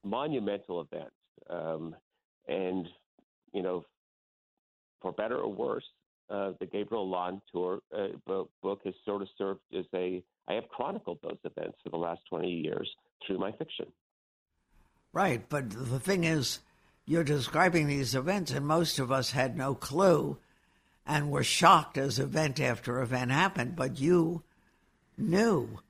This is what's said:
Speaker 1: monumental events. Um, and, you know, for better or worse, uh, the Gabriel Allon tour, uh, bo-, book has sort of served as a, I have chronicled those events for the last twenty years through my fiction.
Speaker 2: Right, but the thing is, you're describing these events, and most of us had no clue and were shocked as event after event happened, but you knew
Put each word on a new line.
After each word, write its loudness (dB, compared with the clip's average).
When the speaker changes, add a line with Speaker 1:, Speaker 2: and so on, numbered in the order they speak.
Speaker 1:
monumental -4
events. -12
Um, -6
and, -4
you -4
know, -4
for -6
better -4
or -2
worse, -4
uh, -4
the -6
Gabriel -4
Allon -4
tour, -2
uh, -2
bo-, -4
book -4
has -4
sort -2
of -8
served -4
as -4
a, -2
I -4
have -4
chronicled -8
those -10
events -10
for -12
the -6
last -4
twenty -4
years -4
through -4
my -2
fiction. -10
Speaker 2:
Right, 2
but -2
the -4
thing 2
is, 2
you're 2
describing 2
these 0
events, 0
and -2
most 2
of 0
us 0
had 0
no -2
clue 4
and 0
were 2
shocked 8
as 0
event 0
after 0
event 0
happened, 2
but -2
you 4
knew 2